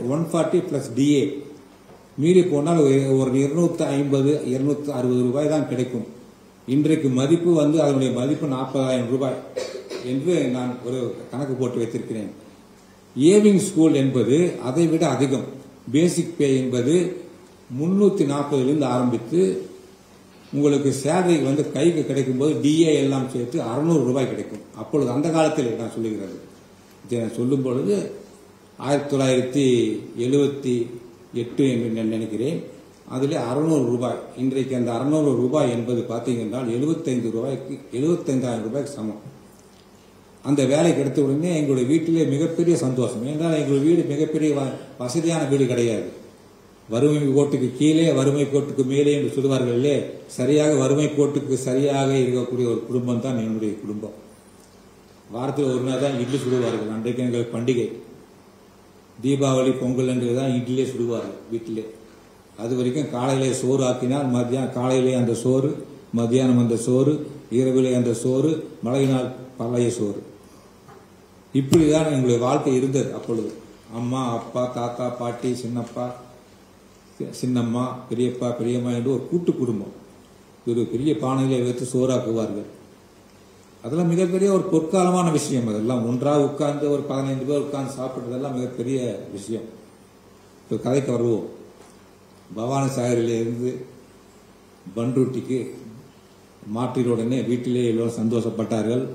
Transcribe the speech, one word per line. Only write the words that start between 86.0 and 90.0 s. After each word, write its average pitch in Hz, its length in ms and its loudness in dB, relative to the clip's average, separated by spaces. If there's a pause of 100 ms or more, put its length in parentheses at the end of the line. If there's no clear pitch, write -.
ஒன்றா 127 340 0
உட்கார்ந்து 143 500 0
ஒரு 139 120 0
பதினைந்து 135 420 -4
பேர் 143 200 0
உட்கார்ந்து 139 300 -6
சாப்பிட்றதெல்லாம் 127 640 -6
மிகப்பெரிய 123 420 -4 (340)
விஷயம். 104 360 -10 (920)